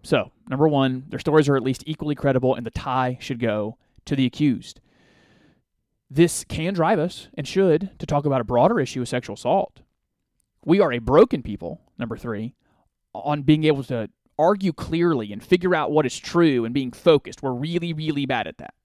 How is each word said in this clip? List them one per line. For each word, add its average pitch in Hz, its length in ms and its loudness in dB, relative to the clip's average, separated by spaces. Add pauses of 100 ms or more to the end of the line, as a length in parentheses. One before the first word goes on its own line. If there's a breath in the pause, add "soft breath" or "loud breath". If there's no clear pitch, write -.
so 117 300 -2 (180)
number 139 180 2
one, 135 420 0
their 123 100 -10
stories 151 280 4
are 143 80 4
at 131 60 2
least 131 240 -4
equally 151 300 -6
credible, 131 400 0
and 120 100 -10
the 110 60 -10
tie 127 500 -4
should 123 180 -8
go 107 380 -2 (280)
to 143 100 -2
the 135 100 2
accused. - 560 -2 (1300 soft breath)
This 160 340 2
can 170 300 -4
drive 175 240 2
us, 170 300 -4 (100)
and 139 100 -8
should, 185 520 2
to 156 80 -8
talk 143 180 0
about 135 160 0
a 110 40 -4
broader 139 340 2
issue 127 220 -4
of 117 60 -4
sexual 123 280 -6
assault. - 460 -2 (840)
We 190 160 4
are 156 100 4
a 123 60 -2
broken 139 460 4
people, - 380 -10 (180)
number 113 180 -6
three, 113 380 -8 (580)
on 147 300 -4
being 156 220 4
able 139 180 2
to 117 260 -6 (280)
argue 190 360 2
clearly 156 580 -2
and 104 120 -12
figure 180 320 2
out 151 160 -2
what 147 160 2
is - 100 -6
true 143 480 2
and 117 80 -6
being 131 180 -4
focused. - 520 2
We're 131 100 -2
really, 165 400 -4
really 151 320 -4
bad 123 220 -4
at 82 100 -14
that. - 160 -18 (120)